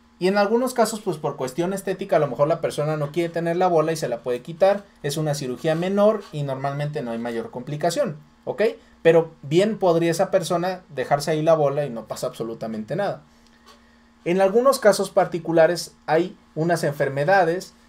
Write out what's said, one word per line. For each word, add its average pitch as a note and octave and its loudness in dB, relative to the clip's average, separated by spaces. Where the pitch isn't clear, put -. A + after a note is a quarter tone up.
Y F3 2
en G3 2
algunos A#3 2
casos, G#3+ 0
pues F3+ -4
por D3 -6
cuestión E3 -4
estética, F#3+ -2
a - 4
lo D3 2
mejor C#3+ 0
la D#3+ 0
persona D3+ -2
no D3 -6
quiere E3+ 0
tener E3+ -2
la F3+ 2
bola E3 2
y - -6
se D3+ -4
la A#2 -4
puede B2 -2
quitar. G3 0
Es D3 -6
una D3+ -2
cirugía C#3+ -2
menor G3+ 2
y D3 -6
normalmente C#3+ -4
no A#2+ -6
hay A#2 -6
mayor A#2 -6
complicación, D3+ -4
¿ok? C3 -4
Pero E3 4
bien F#3 2
podría E3+ 2
esa F3+ 0
persona F3+ -2
dejarse D3 -2
ahí D#3 0
la E3 4
bola D3 2
y C3 -6
no A2+ -12
pasa - -8
absolutamente A2+ -8
nada. F#3+ -4
En F3+ 2
algunos A3+ 4
casos G3 4
particulares E3 2
hay E3+ 0
unas E3 0
enfermedades D#3+ 0